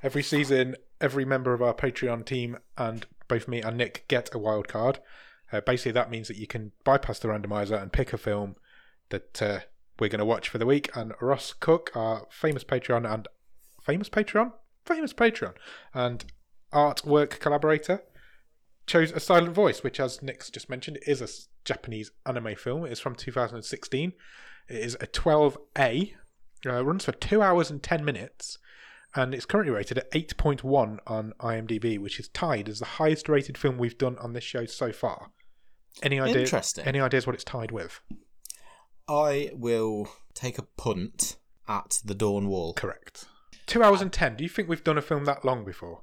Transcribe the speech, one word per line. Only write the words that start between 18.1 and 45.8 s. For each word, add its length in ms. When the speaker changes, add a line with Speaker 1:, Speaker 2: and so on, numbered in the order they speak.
Speaker 1:
chose 260
A 80
Silent 340
Voice, 280
which, 160
as 240
Nick's 280
just 180
mentioned, 380
is 160
a 20
s-, 240
Japanese 460
anime 280
film. 300
It 80
is 80
from 140
two 180
thousand 240
and 80
sixteen. 480
It 80
is 240
a 60
twelve 500
A, 360
uh, 180
runs 220
for 60
two 300
hours 280
and 120
ten 220
minutes, 540
and 200
it's 120
currently 280
rated 240
at 140
eight 240
point 280
one 420
on 340
I 160
M 100
D 120
B, 200
which 220
is 80
tied 400
as 100
the 80
highest 420
rated 300
film 200
we've 200
done 200
on 160
this 100
show 220
so 260
far. 380
Any 180
idea? 220
Speaker 2:
Interesting. 440
Speaker 1:
Any 140
ideas 260
what 80
it's 100
tied 280
with? 280
Speaker 2:
I 480
will 540
take 240
a 40
punt 720
at 380
The 100
Dawn 340
Wall. 260
Speaker 1:
Correct. 500
Two 160
hours 200
and 100
ten. 240
Do 80
you 60
think 180
we've 160
done 140
a 40
film 220
that 220
long 180
before? 380